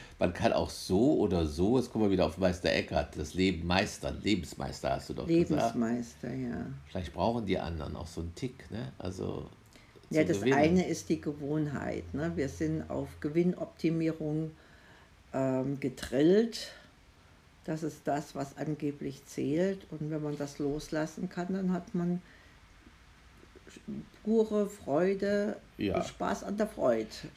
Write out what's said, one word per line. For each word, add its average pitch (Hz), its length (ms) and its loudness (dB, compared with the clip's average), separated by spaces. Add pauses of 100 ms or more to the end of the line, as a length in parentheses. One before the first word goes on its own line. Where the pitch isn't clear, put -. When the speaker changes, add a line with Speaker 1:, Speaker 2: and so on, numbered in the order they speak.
(180)
Speaker 1:
man 90 160 2
kann 107 180 2
auch - 160 2
so 113 500 4
oder 87 280 4
so, 90 320 4
jetzt - 120 0
kommen 110 140 2
wir 101 60 6
wieder 90 160 4
auf 78 100 -2
Meister 90 340 2
Eckhart, 76 480 0
das - 140 -6
Leben 87 340 2
meistern, 87 560 0
Lebensmeister 76 680 -2
hast 69 180 -2
du - 60 -6
doch - 120 -6
gesagt. 165 240 4
Speaker 2:
Lebensmeister, 120 840 -2
ja. 127 320 -6 (240)
Speaker 1:
Vielleicht 85 240 -6
brauchen 113 320 0
die 92 120 0
anderen 78 380 -6
auch 82 100 -8
so - 140 -10
einen 87 140 -6
Tick, - 360 -10
ne? 127 280 -8
Also 95 500 -6 (640)
Speaker 2:
Ja, 156 100 4
Speaker 1:
zu 151 80 4
Speaker 2:
das 127 120 2
Speaker 1:
gewinnen. 131 180 6
Speaker 2:
eine 165 300 6
ist 160 200 -4
die - 140 0
Gewohnheit, 147 920 -2
ne? 160 240 -2
Wir 139 140 0
sind 156 400 -2
auf 135 180 -4 (120)
Gewinnoptimierung, 160 1300 0 (840)
ähm, 131 480 0
gedrillt. 165 920 2 (920)
Das 160 180 -4
ist 151 220 -4
das, 147 300 -2
was 139 240 -8
angeblich 143 640 -4
zählt. 170 640 0
Und 151 200 -6
wenn 156 120 -4
man 147 140 -4
das 143 220 -8
loslassen 151 720 -4
kann, 180 240 -4
dann 190 180 0
hat 180 220 -4
man 175 260 0 (2000)
pure 214 440 2
Freude 202 880 0 (220)
Speaker 1:
Ja. - 180 0
Speaker 2:
und - 80 0
Spaß - 400 -4
an 196 120 -6
der 214 100 2
Freude. 120 400 2 (300)